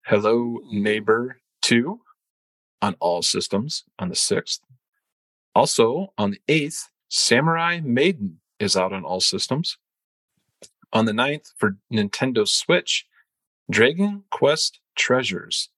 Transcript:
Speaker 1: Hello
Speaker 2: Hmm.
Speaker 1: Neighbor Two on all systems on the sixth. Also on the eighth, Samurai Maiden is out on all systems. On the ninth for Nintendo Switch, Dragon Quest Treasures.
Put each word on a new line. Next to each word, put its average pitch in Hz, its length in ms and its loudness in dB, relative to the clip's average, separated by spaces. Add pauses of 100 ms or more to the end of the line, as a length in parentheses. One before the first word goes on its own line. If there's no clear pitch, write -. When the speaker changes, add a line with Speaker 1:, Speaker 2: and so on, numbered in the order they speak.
Speaker 1:
Hello 117 580 2
Speaker 2:
Hmm. 104 200 -4
Speaker 1:
Neighbor 110 580 0 (200)
Two 131 400 2 (800)
on 98 180 -2
all 87 220 0
systems - 600 -4 (140)
on 92 120 -6
the 82 60 -8
sixth. - 460 -2 (920)
Also 131 640 2
on 101 140 0
the 98 160 -8
eighth, 151 400 0 (220)
Samurai 165 760 2
Maiden 123 560 0 (200)
is 95 180 0
out 95 160 0
on 95 100 -8
all 90 160 -6
systems. - 580 -2 (1160)
On 113 120 2
the 110 80 0
ninth 139 440 -2
for 101 200 0 (140)
Nintendo 110 560 0
Switch, - 580 0 (640)
Dragon 175 600 2
Quest - 480 0 (160)
Treasures. - 840 -2